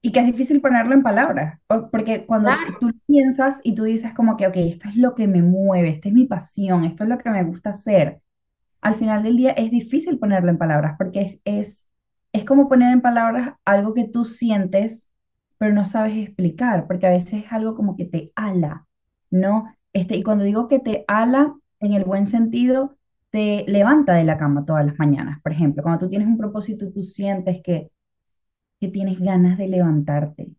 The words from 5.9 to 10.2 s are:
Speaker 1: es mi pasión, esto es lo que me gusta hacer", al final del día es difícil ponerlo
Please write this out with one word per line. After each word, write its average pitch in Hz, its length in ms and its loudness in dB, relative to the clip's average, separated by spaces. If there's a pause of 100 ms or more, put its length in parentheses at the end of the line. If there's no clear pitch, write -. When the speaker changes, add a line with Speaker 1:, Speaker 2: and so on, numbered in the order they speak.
Speaker 1:
es 202 80 0
mi 254 120 6
pasión, 185 580 -2
esto 165 180 -6
es 220 60 -2
lo 247 80 -2
que 240 120 -6
me 196 140 0
gusta 175 280 -6
hacer", 196 500 0 (600)
al 220 120 0
final 214 280 -2
del 233 140 2
día 254 160 2
es 226 180 -2
difícil 294 480 -2
ponerlo 190 320 2